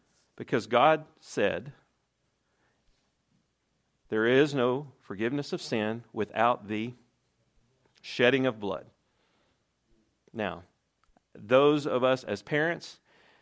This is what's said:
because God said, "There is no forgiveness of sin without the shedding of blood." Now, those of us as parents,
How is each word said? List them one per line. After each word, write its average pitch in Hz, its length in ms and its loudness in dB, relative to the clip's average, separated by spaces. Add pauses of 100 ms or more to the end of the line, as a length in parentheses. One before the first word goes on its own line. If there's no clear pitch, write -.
(360)
because 117 300 -4
God 147 380 4 (160)
said, 104 520 -4 (2250)
"There 110 180 0
is 139 280 4
no 127 460 -2
forgiveness 120 520 -4
of 180 100 -6
sin 113 500 -4
without 110 560 0
the 110 260 -6 (1080)
shedding 131 440 2
of 110 140 -4
blood." 95 260 -6 (1500)
Now, 95 320 -6 (680)
those 139 520 2
of 123 180 0
us 131 200 0
as 101 180 -6
parents, 156 580 -6 (420)